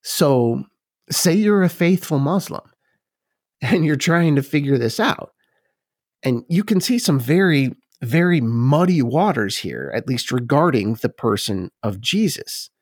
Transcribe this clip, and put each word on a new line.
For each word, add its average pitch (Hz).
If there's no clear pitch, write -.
So, 131
say -
you're 208
a 175
faithful 175
Muslim, 160
and 160
you're 151
trying 165
to 139
figure 139
this 117
out, -
and 123
you 170
can 190
see 240
some 147
very, 143
very 165
muddy 139
waters 127
here, 67
at -
least -
regarding 127
the -
person 104
of 101
Jesus. -